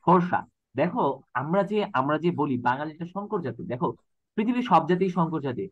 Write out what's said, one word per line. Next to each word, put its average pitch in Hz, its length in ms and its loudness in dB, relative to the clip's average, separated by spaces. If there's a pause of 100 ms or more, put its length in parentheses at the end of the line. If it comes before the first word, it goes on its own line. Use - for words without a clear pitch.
ফর্সা। 175 420 4 (280)
দেখো 175 460 0 (120)
আমরা 160 300 0
যে, 208 300 0
আমরা 143 260 2
যে 170 120 2
বলি 135 260 -2
বাঙালিটা 147 480 -4
সংকর 202 360 -6
জাতি, 120 220 -8
দেখো 123 300 -4 (420)
পৃথিবীর 240 280 0
সব 160 240 4
জাতি 180 220 2
সংকর 160 320 -2
জাতি, 120 300 -6